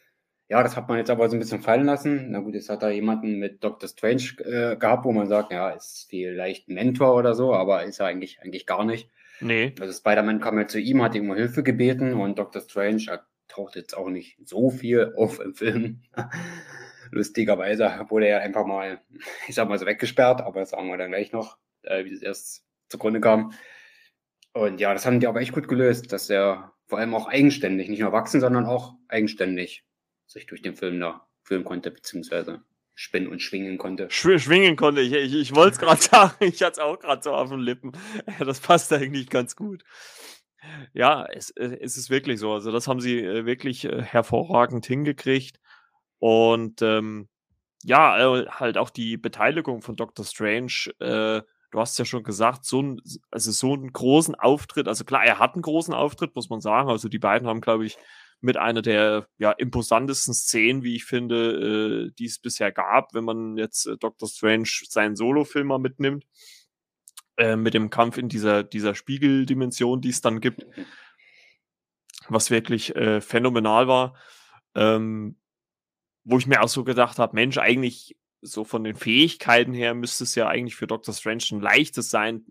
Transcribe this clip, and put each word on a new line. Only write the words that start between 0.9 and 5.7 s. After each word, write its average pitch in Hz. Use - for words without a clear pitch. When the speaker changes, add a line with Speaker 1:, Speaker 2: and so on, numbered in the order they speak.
Speaker 1:
jetzt 113
aber 117
so 117
ein -
bisschen 110
fallen 120
lassen. 143
Na 101
gut, 101
jetzt 101
hat 104
er 107
jemanden 107
mit 101
Doctor 101
Strange, 127
äh, 120
gehabt, 117
wo 123
man 104
sagt, 104
ja, 92
ist -